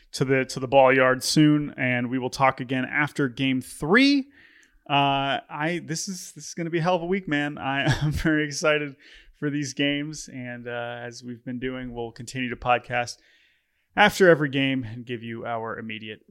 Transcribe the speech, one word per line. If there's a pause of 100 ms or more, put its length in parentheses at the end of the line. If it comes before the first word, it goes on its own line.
(140)
to
the,
to
the
ball
yard
soon,
and
we
will
talk
again
after
Game
Three. (600)
Uh, (100)
I,
this
is,
this
is
gonna
be
a
hell
of
a
week,
man.
I,
<laughs>
I'm
very
excited (420)
for
these
games,
and,
uh,
as
we've
been
doing,
we'll
continue
to
podcast (800)
after
every
game
and
give
you
our
immediate